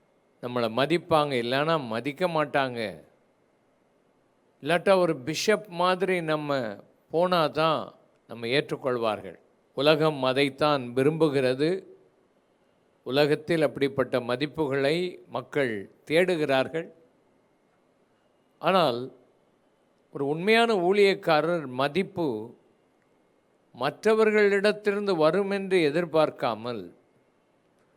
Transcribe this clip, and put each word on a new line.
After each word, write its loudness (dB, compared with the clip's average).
நம்மளை -2
மதிப்பாங்க, 0
இல்லைன்னா 0
மதிக்க -4
மாட்டாங்க. -2
இல்லாட்டா 2
ஒரு 2
பிஷப் -2
மாதிரி 0
நம்ம -4
போனா 2
தான் 0
நம்ம -10
ஏற்றுக்கொள்வார்கள். -4
உலகம் 2
அதைத்தான் 0
விரும்புகிறது. 2
உலகத்தில் 0
அப்படிப்பட்ட 0
மதிப்புகளை -2
மக்கள் -2
தேடுகிறார்கள். 0
ஆனால் 2
ஒரு -4
உண்மையான 2
ஊழியக்காரர் 2
மதிப்பு -4
மற்றவர்களிடத்திலிருந்து 2
வரும் 2
என்று 0
எதிர்பார்க்காமல், 0